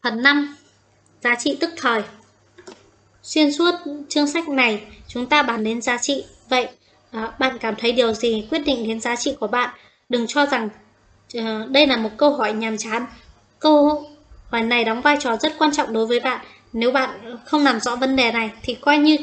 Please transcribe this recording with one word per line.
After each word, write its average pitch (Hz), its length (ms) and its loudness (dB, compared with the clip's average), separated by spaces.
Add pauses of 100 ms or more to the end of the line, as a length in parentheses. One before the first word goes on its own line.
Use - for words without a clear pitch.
Phần 226 200 -4
năm, 285 340 2 (640)
giá 240 140 0
trị 262 260 -2
tức 233 160 -2
thời. 233 260 0 (1200)
Xuyên 302 300 2
suốt 349 220 2 (340)
chương 294 180 0
sách 330 220 -4
này, 240 340 0 (260)
chúng 240 180 -6
ta 294 160 4
bàn 226 220 -2
đến 226 180 -4
giá 240 160 -2
trị. - 260 -4 (240)
Vậy, 247 200 0 (440)
ờ, 226 260 -8
bạn 262 200 -2
cảm 220 200 -4
thấy 233 140 0
điều 233 200 2
gì 220 380 -2
quyết 320 80 -2
định 262 300 -2
đến 226 120 -4
giá 240 160 -4
trị 269 240 -4
của 220 60 -4
bạn? 240 280 -2 (340)
Đừng 240 180 0
cho 285 200 2
rằng, 240 220 -2 (680)
ờ, 220 360 -6
đây 285 160 6
là 262 100 2
một 220 200 -4
câu 294 140 6
hỏi 233 220 0
nhàm 220 260 -4
chán. 226 280 -6 (520)
Câu 302 500 4 (420)
hỏi 233 120 -2
này 233 220 2
đóng 226 180 -2
vai 294 180 4
trò 233 160 -2
rất 302 220 -2
quan 302 140 4
trọng 254 200 -2
đối 220 140 0
với 233 140 0
bạn. 247 260 -4 (260)
Nếu 233 180 0
bạn 247 460 -4 (100)
không 294 180 2
làm 247 160 2
rõ 240 160 -2
vấn 269 200 0
đề 240 160 2
này 226 180 -2 (120)
thì 240 120 -4
coi 294 240 4
như 302 240 6